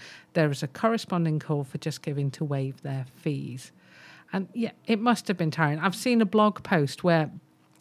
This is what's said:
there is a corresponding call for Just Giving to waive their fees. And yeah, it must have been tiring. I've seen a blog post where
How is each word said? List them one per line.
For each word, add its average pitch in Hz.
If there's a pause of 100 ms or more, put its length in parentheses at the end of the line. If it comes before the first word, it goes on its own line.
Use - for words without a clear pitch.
(340)
there 156
is 139
a 151
corresponding 175
call 143
for 139
Just -
Giving 143
to 165
waive 139
their 135 (120)
fees. 135 (600)
And 190
yeah, 226 (160)
it 220
must 233
have 190
been 156
tiring. 151
I've 180
seen 240
a -
blog 214
post 147
where 165 (520)